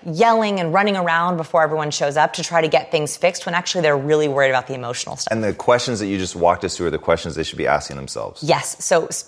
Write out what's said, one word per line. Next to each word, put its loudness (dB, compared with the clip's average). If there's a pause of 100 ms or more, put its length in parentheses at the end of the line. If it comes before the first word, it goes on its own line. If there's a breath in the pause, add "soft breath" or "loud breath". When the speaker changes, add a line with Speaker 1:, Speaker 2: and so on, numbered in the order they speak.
Speaker 1:
yelling 2
and -2
running 2
around 0
before 2
everyone 0
shows -2
up 4
to -6
try 0
to 4
get 2
things -2
fixed 0
when -2
actually -2
they're 4
really 2
worried 2
about 0
the -8
emotional -8
stuff. -4
Speaker 2:
And 0
the 0
questions 2
that -2
you 0
just -4
walked 2
us -4
through -2
are -2
the -2
questions -2
they -2
should -10
be -2
asking -2
themselves. -12
Speaker 1:
Yes. -2
So 2
s-, -6